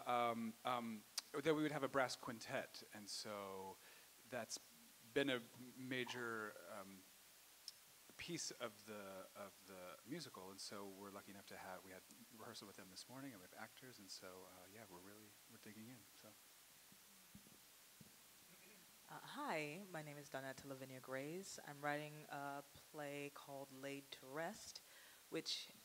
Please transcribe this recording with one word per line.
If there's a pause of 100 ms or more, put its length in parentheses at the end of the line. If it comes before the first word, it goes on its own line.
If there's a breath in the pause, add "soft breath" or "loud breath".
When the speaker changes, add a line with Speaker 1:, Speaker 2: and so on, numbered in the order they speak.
Speaker 1:
um, (100)
um, (440)
that
we
would
have
a
brass
quintet, (120)
and
so (540 loud breath)
that's (560)
been
a (380)
major, (260)
um, (1120)
piece (100)
of (160)
the, (100)
of (160)
the (100)
musical,
and
so (160)
we're
lucky
enough
to
have,
we
had (360)
rehearsal
with
them
this
morning,
and
we
have
actors,
and
so,
uh,
yeah, (100)
we're
really, (240)
we're
digging
in, (240)
so. (2750)
Speaker 2:
Uh,
hi, (120)
my
name
is
Donetta
Lavinia
Grays. (100)
I'm
writing (160)
a (320)
play
called (120)
Laid
to (120)
Rest, (500 loud breath)
which (160)